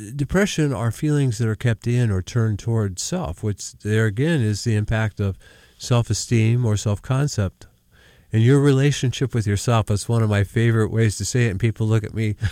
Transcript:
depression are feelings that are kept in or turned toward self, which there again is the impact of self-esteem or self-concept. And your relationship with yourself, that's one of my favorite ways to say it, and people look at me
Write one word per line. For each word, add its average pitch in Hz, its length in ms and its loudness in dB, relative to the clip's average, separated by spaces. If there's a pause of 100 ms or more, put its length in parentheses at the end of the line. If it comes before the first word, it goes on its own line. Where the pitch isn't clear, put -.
(140)
depression 151 580 0
are 113 180 -2
feelings 143 480 0
that 117 100 0
are 107 60 0
kept 113 320 -2
in 120 240 2
or 95 120 0
turned 110 360 -2
toward 107 400 -2
self, 170 440 -6
which 104 360 -6
there 107 280 0
again 135 360 0
is 107 220 -2
the 117 100 0
impact 110 460 -2
of 98 160 -2 (420)
self-esteem 117 880 0
or 107 100 2
self-concept. 107 880 -4 (680)
And 110 80 4
your 135 180 6
relationship 135 720 2
with 113 140 -2
yourself, 107 400 0
that's 104 220 -2
one 117 140 2
of 107 60 2
my 101 160 2
favorite 113 460 0
ways 110 280 0
to 101 60 -6
say 120 220 0
it, 113 60 0
and 90 80 -6
people 113 260 0
look 107 180 2
at - 80 -10
me 107 240 -4 (160)